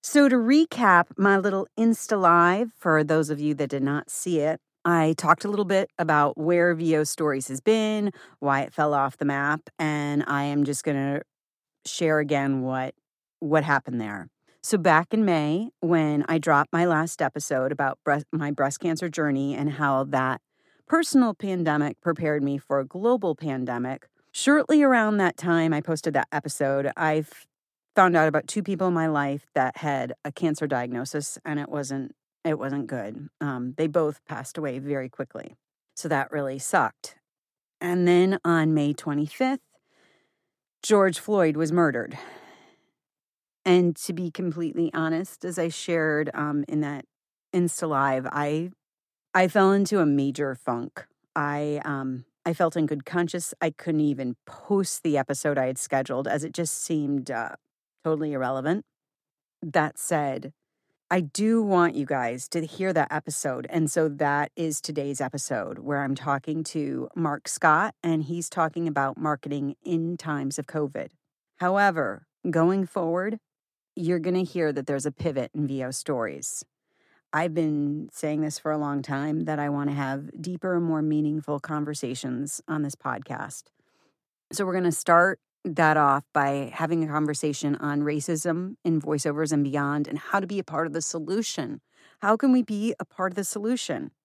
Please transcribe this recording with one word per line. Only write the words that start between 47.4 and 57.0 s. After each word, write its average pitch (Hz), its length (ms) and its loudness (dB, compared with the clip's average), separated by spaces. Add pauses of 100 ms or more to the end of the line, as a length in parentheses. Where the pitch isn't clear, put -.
Insta 175 380 0
Live, 135 420 0
I, 151 380 -2 (640)
I 185 140 4
fell 190 260 6
into 196 260 2
a 160 60 4
major 139 480 2
funk. - 540 -6 (280)
I, 147 480 -2
um, 131 420 -6 (200)
I 170 80 0
felt 165 240 2
in 156 80 2
good 143 200 -4
conscience. 175 540 -4
I 165 120 0
couldn't 156 300 -2
even 131 340 -2 (100)
post - 560 -2
the 147 160 0
episode 143 400 -2
I 131 80 0
had 131 140 -4
scheduled, 135 480 -4
as 135 160 -2
it 151 100 -10
just 170 280 -4
seemed, 143 500 -2